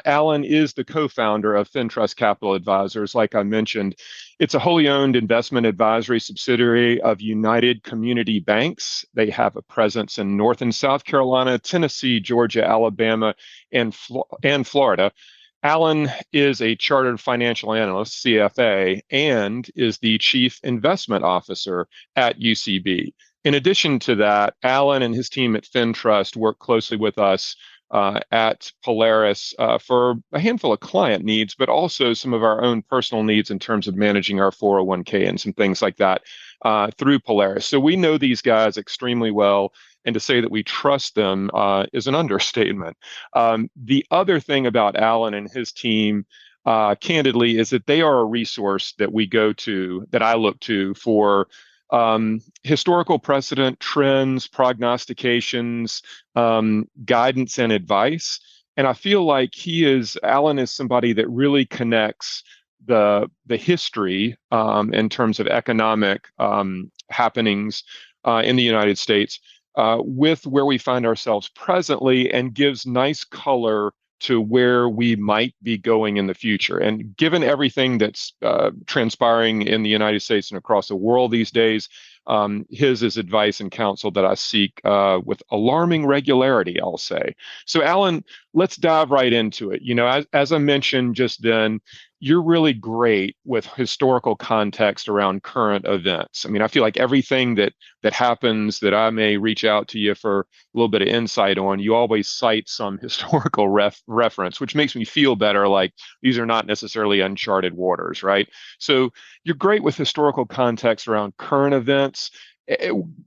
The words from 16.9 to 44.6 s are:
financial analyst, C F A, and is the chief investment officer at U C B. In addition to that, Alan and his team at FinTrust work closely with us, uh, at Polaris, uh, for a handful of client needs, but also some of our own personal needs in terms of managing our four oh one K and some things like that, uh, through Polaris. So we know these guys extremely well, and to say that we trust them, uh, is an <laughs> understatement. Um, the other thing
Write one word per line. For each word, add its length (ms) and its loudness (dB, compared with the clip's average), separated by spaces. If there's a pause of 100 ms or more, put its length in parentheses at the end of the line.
financial 540 -2
analyst, 480 -4
C 180 4
F 200 2
A, 520 0
and 640 -2
is 220 -2
the 200 0
chief 460 0
investment 600 -2
officer 640 -4 (260)
at 240 0
U 160 0
C 240 -4
B. 340 -4 (300)
In 120 2
addition 440 0
to 160 0
that, 380 2 (100)
Alan 400 2
and 100 -2
his 140 -4
team 300 -2
at 80 -8
FinTrust 720 0
work 220 -2
closely 360 0
with 220 -2
us, 400 0 (340)
uh, 300 0 (100)
at 400 -2 (140)
Polaris, 720 2
uh, 200 2
for 360 2 (160)
a 80 -4
handful 320 0
of 80 0
client 460 0
needs, 300 -2
but 120 0
also 460 0
some 200 -4
of 100 0
our 200 2
own 200 0
personal 420 -2
needs 260 2
in 80 -6
terms 260 -2
of 120 -6
managing 420 0
our 140 2
four 260 2
oh 60 2
one 180 -2
K 220 0
and 160 -2
some 100 -6
things 300 -2
like 160 -2
that, 240 2 (420)
uh, 340 2
through 220 2
Polaris. 460 0
So 160 0
we 160 4
know 200 2
these 240 0
guys 360 2
extremely 540 -4
well, 420 2 (320)
and 80 -2
to 60 -2
say 200 0
that 120 -2
we 120 -2
trust 520 -2
them, 380 0
uh, 380 0
is 140 -4
an 100 0
<laughs> 80 0
understatement. 720 -2 (380)
Um, 420 0
the 360 0
other 280 2
thing 280 -2